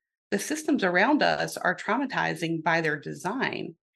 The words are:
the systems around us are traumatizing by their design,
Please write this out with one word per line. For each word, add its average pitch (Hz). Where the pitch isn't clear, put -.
the 202
systems 294
around 196
us 160
are 175
traumatizing 165
by 165
their 151
design, 165